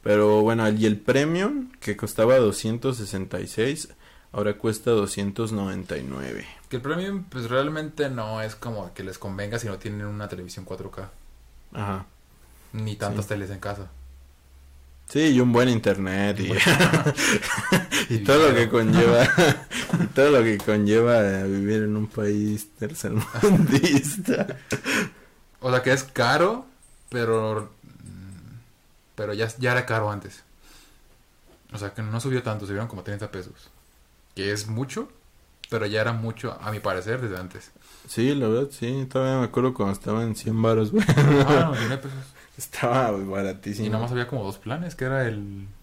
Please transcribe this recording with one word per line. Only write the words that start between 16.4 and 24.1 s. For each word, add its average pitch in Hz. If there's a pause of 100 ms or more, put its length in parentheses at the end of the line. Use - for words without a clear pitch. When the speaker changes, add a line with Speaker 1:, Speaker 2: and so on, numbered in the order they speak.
Speaker 2:
Y -
buen 107
Speaker 1:
<laughs> -
y 120
Speaker 2:
y 113
Speaker 1:
todo 139 (100)
lo 127
que 117
Speaker 2:
dinero. 110
Speaker 1:
conlleva, 117
Speaker 2:
<laughs> -
Speaker 1:
y -
todo 143
lo 123
que 107
conlleva, 110
eh, 98
vivir 101
en 107
un 107
país 107 (100)
tercermundista. 143 (1120)